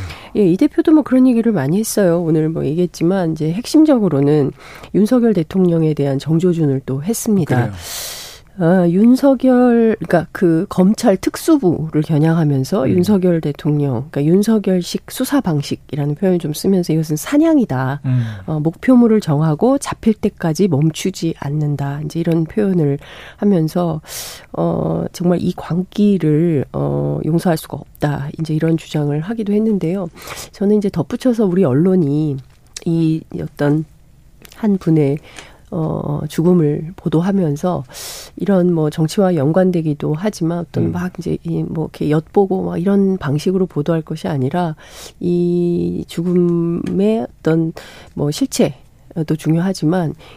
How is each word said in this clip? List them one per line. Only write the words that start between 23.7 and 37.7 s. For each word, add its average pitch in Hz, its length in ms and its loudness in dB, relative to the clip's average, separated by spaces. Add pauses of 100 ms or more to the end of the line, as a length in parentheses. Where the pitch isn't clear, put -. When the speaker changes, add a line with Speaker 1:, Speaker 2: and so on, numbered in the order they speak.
Speaker 1:
어, 165 600 -2
정말 175 300 0
이 180 140 -2
광기를, 170 1160 0
어, 143 520 -4
용서할 165 340 0
수가 - 180 -12
없다, 143 520 -6 (100)
이제 156 160 -4
이런 160 220 0
주장을 147 440 -4
하기도 202 320 -4
했는데요. 196 560 -2 (440)
저는 208 240 2
이제 202 140 0
덧붙여서 233 560 0
우리 180 180 2
언론이 151 720 2 (480)
이 160 360 0 (220)
어떤 151 420 0 (720)
한 202 240 0
분의, 156 400 2 (580)
어, 156 520 -4
죽음을 160 640 0
보도하면서 165 880 -2 (540)